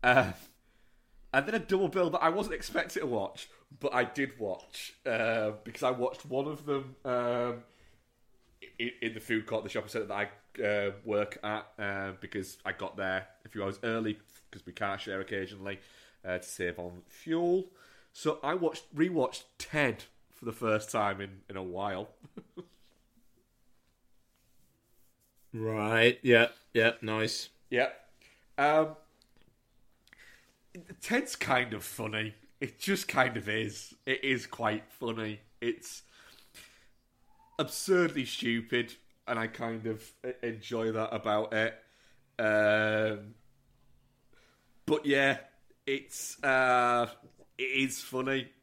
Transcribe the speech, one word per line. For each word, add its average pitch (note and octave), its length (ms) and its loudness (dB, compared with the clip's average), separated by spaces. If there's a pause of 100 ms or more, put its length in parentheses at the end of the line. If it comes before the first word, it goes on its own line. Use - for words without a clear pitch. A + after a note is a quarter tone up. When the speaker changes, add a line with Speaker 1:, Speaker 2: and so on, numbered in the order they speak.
Speaker 1:
Uh, B2 280 6 (1000)
and C#3+ 140 4
then A3 80 -2
a A3 40 2
double F#3+ 280 0
bill F3+ 220 0
that E3+ 120 0
I D#3+ 80 4
wasn't F3 260 -2
expecting - 460 -4
to D3 60 -4
watch, G#2+ 420 -4 (300)
but C#3+ 140 -2
I B2 100 4
did C3+ 340 -4
watch, - 560 -8 (120)
uh, A2+ 460 2 (120)
because - 200 -8
I B2+ 80 4
watched B2+ 340 -2
one C#3 220 -2
of D3 180 -8
them, C3+ 380 -2
um, A#2+ 600 0 (1120)
in, A#2+ 140 -2 (100)
in A2+ 120 -2
the A2 60 -8
food A2 280 -2
court, A2+ 160 -2
the G2+ 60 -8
shopping G#2+ 200 -4
centre G#2+ 180 -4
that G2+ 220 -2 (300)
I, A#2 40 -2
uh, G2+ 280 2 (120)
work G#2 400 0
at, G#2+ 220 -4 (140)
uh, G2 400 -4
because F#2+ 460 -6
I G2 80 -2
got F#2+ 240 -6
there F#2+ 300 -2 (180)
a A2 40 -18
few G#2 140 -6
hours G2 200 -4
early, A2 360 0 (320)
'cause - 140 -18
we - 80 -14
car G2 260 -4
share F#2+ 200 -4
occasionally, G2 600 -6 (460)
uh, F2+ 120 -2
to F2 100 -8
save F2 320 -4
on F2 280 -10
fuel. F3 640 0 (420)
So - 300 -2
I D3 100 0
watched, E3+ 420 -2
rewatched D#3+ 480 2 (140)
Ted C#3 480 0 (240)
for - 160 -16
the A2+ 60 -4
first G#2+ 400 0
time G2+ 300 0
in, F#2+ 280 -12
in G2 80 -10
a F#2+ 60 -6
while. F#2+ 460 -4 (460)
<laughs> F3+ 80 -14 (3000)
Speaker 2:
Right, A2+ 680 4
yeah, A#2 260 10 (260)
yeah, A2+ 180 6 (100)
nice. A2 480 -2 (220)
Speaker 1:
Yeah. B2 180 2 (680)
Um, D#3 320 6 (2000)
Ted's - 340 0
kind B2 380 0
of G2+ 100 -8
funny. G#2+ 520 -4 (240)
It - 200 -8
just F#3+ 280 0
kind B2+ 300 2
of G2 100 -6
is. G#2+ 460 -4 (120)
It C3+ 180 -2
is C3 240 0
quite - 440 -2
funny. A2+ 480 -6 (220)
It's - 420 -4 (1600)
absurdly D#3 640 2
stupid, A#2 680 -2 (340)
and A#2+ 120 0
I A2+ 80 -2
kind A2+ 400 -6
of A2 160 -6 (220)
e-, B2+ 60 -6 (120)
enjoy A2+ 480 -2
that A2 220 -2
about A2 400 0
it. A2 220 2 (640)
Um, G#2+ 960 4 (1500)
but D3+ 200 0
yeah, C#3 320 4 (480)
it's, - 580 -6
uh, B2 640 6 (500)
it B2 60 -2
is C3+ 380 0
funny C3 480 -2 (140)